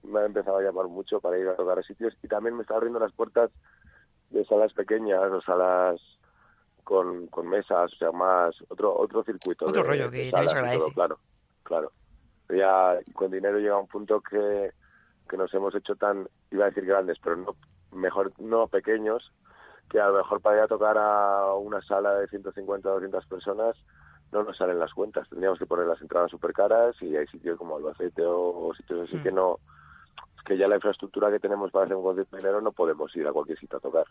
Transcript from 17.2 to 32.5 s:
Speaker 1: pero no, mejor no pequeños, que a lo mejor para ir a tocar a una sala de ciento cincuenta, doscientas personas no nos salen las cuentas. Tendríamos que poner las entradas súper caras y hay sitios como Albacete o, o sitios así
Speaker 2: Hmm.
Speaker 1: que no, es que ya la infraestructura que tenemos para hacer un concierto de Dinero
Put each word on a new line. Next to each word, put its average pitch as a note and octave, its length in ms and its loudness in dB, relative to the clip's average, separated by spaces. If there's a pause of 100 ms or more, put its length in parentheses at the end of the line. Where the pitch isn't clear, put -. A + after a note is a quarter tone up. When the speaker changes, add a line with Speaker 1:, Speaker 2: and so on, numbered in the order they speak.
Speaker 1:
pero E2+ 140 -2
no, F#2 200 -10 (360)
mejor F#2 480 -2
no A2+ 280 0
pequeños, G#2+ 640 -2 (580)
que G#2+ 100 2
a G2+ 80 4
lo G2 100 4
mejor G2 220 0
para G#2+ 180 4
ir G#2+ 60 6
a G#2+ 40 2
tocar G#2+ 300 2
a G2+ 580 2
una G2+ 260 -4
sala G2+ 340 0
de G2+ 120 0
ciento G2 240 -10
cincuenta, G2 380 -6
doscientas F#2+ 360 -4
personas G2+ 500 -4 (560)
no G#2 120 0
nos G2+ 120 -8
salen F2+ 220 0
las D#2+ 160 -2
cuentas. G#2 340 -6
Tendríamos F#2 300 -2
que - 80 -6
poner F2 220 0
las E2 120 0
entradas E2+ 300 0
súper E2+ 240 -4
caras A2+ 480 4
y D#2 160 -4
hay D2+ 100 0
sitios E2 300 -6
como E2 180 -8
Albacete D2+ 480 -6
o, F2 440 0
o E2 80 -4
sitios E2+ 340 -8
así - 80 -6
Speaker 2:
Hmm. D3 60 -6
Speaker 1:
que F#2+ 80 0
no, F#2 280 2 (760)
es - 60 -20
que F#2+ 140 -2
ya G2 100 4
la G#2 80 4
infraestructura G2+ 560 0
que G#2 80 0
tenemos G2+ 320 -2
para G2 140 2
hacer F#2+ 120 -2
un F#2 60 -4
concierto F#2 320 -2
de F#2+ 80 -12
Dinero G2 180 0